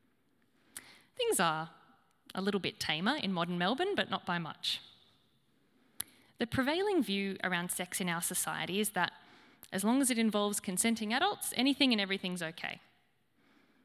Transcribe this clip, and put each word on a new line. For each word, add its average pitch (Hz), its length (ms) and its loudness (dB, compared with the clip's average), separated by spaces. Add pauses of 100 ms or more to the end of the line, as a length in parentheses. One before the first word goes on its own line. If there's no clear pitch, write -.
(1160)
Things 453 220 2
are 165 320 0 (640)
a 185 60 -4
little 196 200 0
bit - 200 -6
tamer 185 360 0
in 196 160 -4
modern 175 260 -2
Melbourne, 269 360 0
but 214 160 -2
not 190 140 -4
by 175 140 -4
much. - 420 -6 (1600)
The 233 80 -2
prevailing 320 560 0
view 196 400 -2
around 180 280 0
sex - 300 -6
in 185 80 0
our 170 140 -2
society 160 580 -2
is 208 100 0
that 175 220 0 (600)
as 190 120 0
long 247 160 6
as 254 100 4
it 233 80 2
involves 208 420 2
consenting 220 520 0
adults, 339 440 0
anything 269 360 4
and 214 80 2
everything's 190 420 -2
okay. - 380 -8 (1040)